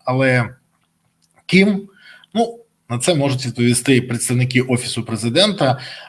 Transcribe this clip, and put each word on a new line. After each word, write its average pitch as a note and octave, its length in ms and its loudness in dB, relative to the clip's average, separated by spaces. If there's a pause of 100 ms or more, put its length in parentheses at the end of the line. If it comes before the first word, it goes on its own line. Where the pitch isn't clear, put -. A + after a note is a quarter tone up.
Але B2+ 520 0 (920)
ким? G3 420 2 (460)
Ну, A#3 240 0 (300)
на A#2+ 100 -4
це F3+ 160 2
можуть C#3 320 -2
відповісти A#2+ 560 2
представники B2 580 -2
Офісу B2 440 -2
Президента. B2+ 760 0 (280)